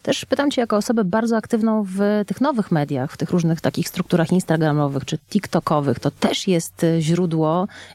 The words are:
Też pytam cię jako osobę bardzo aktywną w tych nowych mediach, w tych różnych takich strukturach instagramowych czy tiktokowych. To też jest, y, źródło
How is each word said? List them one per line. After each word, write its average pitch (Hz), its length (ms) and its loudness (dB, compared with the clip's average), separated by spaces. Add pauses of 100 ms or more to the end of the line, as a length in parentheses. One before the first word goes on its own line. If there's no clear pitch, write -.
Też - 220 -2
pytam 285 260 0
cię 262 100 0
jako 220 160 0
osobę 220 280 0
bardzo 226 320 0
aktywną 220 520 0
w 202 380 0
tych - 140 -6
nowych 254 320 0
mediach, 143 400 0
w - 40 -16
tych 156 140 -6
różnych 165 300 2
takich - 280 -2
strukturach 170 440 0
instagramowych 151 720 0
czy - 140 -6
tiktokowych. 151 800 0
To - 120 -2
też - 380 -2
jest, 175 360 0
y, 165 180 2
źródło 165 680 2 (260)